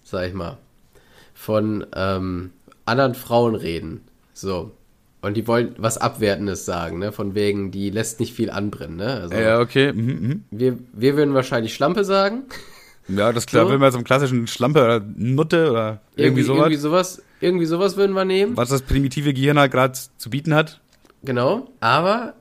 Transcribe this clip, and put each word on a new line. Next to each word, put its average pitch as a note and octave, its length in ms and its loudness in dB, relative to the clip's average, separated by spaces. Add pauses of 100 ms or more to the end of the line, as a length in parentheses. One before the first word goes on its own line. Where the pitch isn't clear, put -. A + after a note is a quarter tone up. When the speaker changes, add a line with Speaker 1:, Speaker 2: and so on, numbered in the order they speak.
Speaker 1:
sag F#2 240 -6
ich F2+ 60 -8
mal, F2 240 -8 (760)
von, G#2+ 520 -2 (100)
ähm, F#2 560 -4 (340)
anderen B2 300 2
Frauen A#2 400 2
reden, E2 460 -6 (320)
so, F#2+ 380 -6 (520)
und G#2 140 -4
die A2 100 -4
wollen A#2 300 0
was A2+ 200 -2
Abwertendes G2+ 680 -2
sagen, E2+ 340 -6
ne, G#2 120 -6
von G2+ 240 -8
wegen, G2+ 360 -2
die G2 180 -4
lässt A2 300 -4
nicht A2+ 140 -4
viel A2+ 160 -2
anbrennen, F#2 480 -8
ne, G2+ 100 -6 (140)
also F2 140 -8
Speaker 2:
Ja, A2+ 240 2
okay, C3 340 2
mhm, A2+ 120 -2
mhm. A2+ 460 -4
Speaker 1:
wir, A#2+ 260 0 (160)
wir C3+ 240 2
würden C#3+ 160 2
wahrscheinlich B2+ 400 -2
Schlampe E3+ 300 0
sagen. G3 400 0 (640)
Speaker 2:
Ja, G2+ 260 2
das A#2 140 -4
klar, A#2 180 4
Speaker 1:
So. - 60 4
Speaker 2:
wenn C#3 100 4
wir C3+ 100 6
zum A#2+ 120 -2
klassischen B2+ 440 0
Schlampe C#3 360 2
oder A#2 160 4 (160)
Nutte D3+ 560 2
oder A2 300 -2 (140)
irgendwie C#3+ 80 0 (180)
Speaker 1:
Irgendwie, - 20 4
Speaker 2:
sowas. C#3 160 2
Speaker 1:
irgendwie D#3 180 4
sowas, E3 440 0 (180)
irgendwie F3 260 0
sowas F3+ 320 0
würden G3 180 2
wir F#3+ 100 0
nehmen. G3 300 2
Speaker 2:
Was B2 140 0
das C3+ 140 0
primitive C#3 500 0
Gehirn C#3 260 2
halt C3+ 120 6
grad C3 260 2 (200)
zu - 120 -14
bieten D3+ 240 -2
hat. D#3 260 0 (440)
Speaker 1:
Genau, C3+ 440 0 (140)
aber F#3 600 2